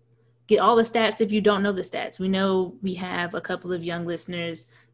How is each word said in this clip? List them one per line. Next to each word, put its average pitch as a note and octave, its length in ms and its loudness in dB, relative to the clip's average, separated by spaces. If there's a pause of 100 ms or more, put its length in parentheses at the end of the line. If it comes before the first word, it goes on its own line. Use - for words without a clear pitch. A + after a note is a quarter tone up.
(480)
get G#3+ 120 6
all A3+ 180 6
the A3+ 60 6
stats A3 360 0
if G#3+ 140 2
you G#3+ 80 2
don't G3+ 200 4
know G3+ 120 2
the F#3 80 -4
stats. - 360 -8
We F#3 120 -2
know F#3+ 520 0
we F#3+ 140 -2
have F3+ 400 -4
a - 60 -6
couple F3+ 320 -6
of E3+ 100 -4
young E3+ 220 -6
listeners, E3+ 580 -8 (300)